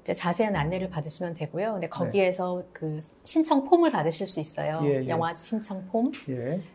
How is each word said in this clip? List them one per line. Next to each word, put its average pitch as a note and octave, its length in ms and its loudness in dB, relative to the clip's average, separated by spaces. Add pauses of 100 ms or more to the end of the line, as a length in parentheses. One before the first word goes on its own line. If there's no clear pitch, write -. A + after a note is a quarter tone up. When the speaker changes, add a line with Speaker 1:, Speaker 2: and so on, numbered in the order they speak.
Speaker 1:
이제 - 140 -4
자세한 G3 420 0
안내를 F3+ 340 0
받으시면 D#3+ 440 -6
되고요. F3 400 -4
근데 F3 120 -4
Speaker 2:
네. - 40 -6
Speaker 1:
거기에서 F3+ 720 2 (100)
그 D#3 260 -6 (240)
신청 D#4 420 4
폼을 E4+ 280 6
받으실 E3 340 0
수 E3 140 -4
있어요. D3+ 440 -4
Speaker 2:
예, C3+ 200 2
예. C3 40 -4
Speaker 1:
영화제 E3 360 0
신청 G3+ 480 -6
폼. A#3 180 2 (180)
Speaker 2:
예. C3 320 -2 (140)